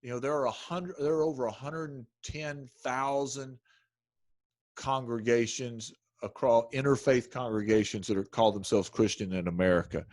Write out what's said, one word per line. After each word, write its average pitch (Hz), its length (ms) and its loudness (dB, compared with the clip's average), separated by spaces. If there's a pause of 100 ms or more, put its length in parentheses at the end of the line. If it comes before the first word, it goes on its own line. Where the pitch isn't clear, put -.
you 127 80 -14
know, 123 80 -6
there 139 160 -2
are 143 120 0
a 120 40 2
hundred, 180 500 -8
there 147 140 0
are 156 80 2
over 147 240 -2
a 110 60 -2
hundred 151 380 -8
and 135 160 -14 (160)
ten 147 460 -10 (140)
thousand 135 760 -2 (1160)
congregations 120 1160 -2 (300)
across, 117 420 4 (100)
interfaith 135 560 2
congregations 110 760 0
that 107 100 0
are, 98 80 0
call 110 280 4
themselves 98 360 0
Christian 104 440 0
in 90 160 -2
America. 87 640 2